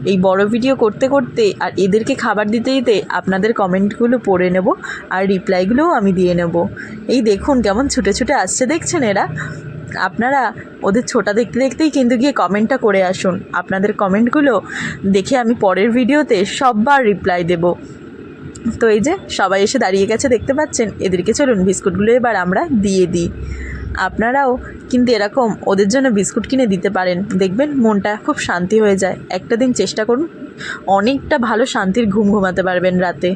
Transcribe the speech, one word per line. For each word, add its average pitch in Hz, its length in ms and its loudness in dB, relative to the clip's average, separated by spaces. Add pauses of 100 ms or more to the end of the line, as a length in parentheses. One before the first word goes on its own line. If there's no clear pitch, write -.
এই 190 140 0
বড় 190 280 2
ভিডিও 240 300 0
করতে 233 320 0
করতে 240 520 0
আর 175 160 -4
এদেরকে 214 380 2
খাবার 214 320 -2
দিতে 220 240 -2
দিতে 247 380 2
আপনাদের 190 440 -2
কমেন্টগুলো 208 720 0
পড়ে 180 260 2
নেব, 185 220 2 (380)
আর 190 160 0
রিপ্লাইগুলোও 196 640 2
আমি 202 220 2
দিয়ে 175 220 2
নেব। 170 320 0 (420)
এই 247 120 2
দেখুন 220 420 2
কেমন 214 260 0
ছুটে 214 240 0
ছুটে 247 200 0
আসছে, 226 340 0
দেখছেন 320 360 -2
এরা? 220 260 0 (680)
আপনারা 220 540 0 (300)
ওদের 208 240 2
ছোটা 208 260 -2
দেখতে 214 280 -2
দেখতেই 269 300 2
কিন্তু 254 260 2
গিয়ে 269 160 2
কমেন্টটা 208 440 0
করে 196 280 2
আসুন। 185 360 -2 (120)
আপনাদের 190 400 -2
কমেন্টগুলো 220 680 2 (460)
দেখে 196 300 2
আমি 240 180 0
পরের 196 360 2
ভিডিওতে 247 540 2
সববার 254 600 2
রিপ্লাই 180 400 0
দেব। 170 300 2 (1040)
তো 233 80 4
এই 214 120 4
যে 302 160 0 (120)
সবাই 196 340 0
এসে 226 160 0
দাঁড়িয়ে 196 280 2
গেছে, 233 220 -2
দেখতে 247 260 0
পাচ্ছেন। 277 360 -2 (100)
এদেরকে 185 340 0
চলুন 247 300 2
বিস্কুটগুলো 196 480 2
এবার 240 240 2
আমরা 190 360 0
দিয়ে 190 340 2
দিই। 170 220 -2 (680)
আপনারাও 247 640 0 (320)
কিন্তু 247 220 4
এরকম 208 420 0 (120)
ওদের 196 220 2
জন্য 262 200 2
বিস্কুট 202 380 0
কিনে 262 200 2
দিতে 190 240 0
পারেন, 185 320 -2
দেখবেন 202 500 0
মনটা 214 440 2 (100)
খুব 302 120 -2
শান্তি 185 420 0
হয়ে 202 160 4
যায়। 185 200 -2 (140)
একটা 190 260 -2
দিন 247 160 2
চেষ্টা 220 320 -2
করুন, 240 240 0 (580)
অনেকটা 240 520 2
ভালো 233 280 0
শান্তির 220 400 0
ঘুম 202 240 2
ঘুমাতে 190 320 0
পারবেন 180 360 0
রাতে। 180 380 -2